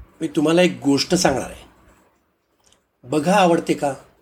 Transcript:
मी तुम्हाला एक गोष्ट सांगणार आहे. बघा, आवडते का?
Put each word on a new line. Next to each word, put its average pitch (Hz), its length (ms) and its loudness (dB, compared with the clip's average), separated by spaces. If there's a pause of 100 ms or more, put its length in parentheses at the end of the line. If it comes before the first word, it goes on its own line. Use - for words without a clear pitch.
(220)
मी 160 60 -6
तुम्हाला 156 340 2
एक 147 220 0
गोष्ट 139 320 0
सांगणार 135 340 0
आहे. - 160 -20 (1400)
बघा, 151 320 -2
आवडते 170 380 2
का? 143 200 -4 (280)